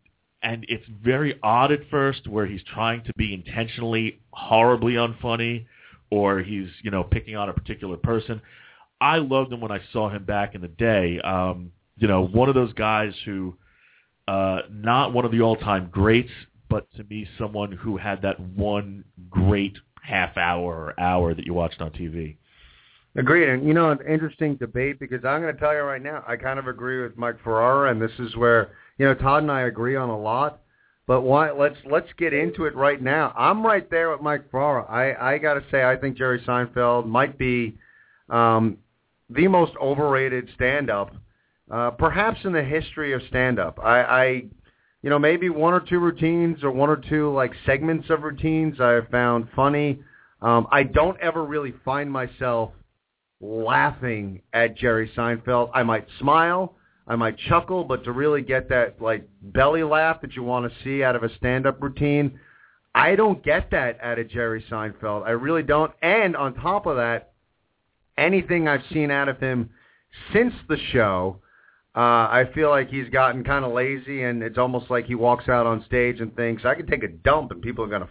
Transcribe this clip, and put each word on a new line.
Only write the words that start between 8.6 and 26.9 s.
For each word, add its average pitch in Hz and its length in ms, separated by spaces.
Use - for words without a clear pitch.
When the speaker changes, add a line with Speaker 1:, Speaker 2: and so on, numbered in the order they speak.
Speaker 1:
I 151 180
loved 135 360
him 120 80
when 110 100
I 98 100
saw 107 160
him 101 160
back 101 300
in 95 60
the 87 60
day. 90 520
Um, 90 520
you 107 100
know, 92 180
one 113 240
of 135 60
those 123 180
guys 107 400
who, 95 320
uh, 95 340
not 113 420
one 120 120
of 117 60
the 113 100
all-time 104 500
greats, 113 400
but 107 260
to 113 80
me, 104 240
someone 104 340
who 98 260
had 98 260
that 98 160
one 101 640
great 98 480
half 92 360
hour 87 360
or 80 260
hour 87 360
that 82 100
you 85 80
watched 85 280
on 80 100
T 85 160
V. 78 300
Speaker 2:
Agreed. 147 320
And, 131 180
you 151 60
know, 165 180
an 139 160
interesting 156 480
debate, 131 420
because 127 280
I'm 147 160
gonna 160 120
tell 151 200
you 147 80
right 139 200
now, 143 240
I 120 120
kind 131 200
of 131 100
agree 127 360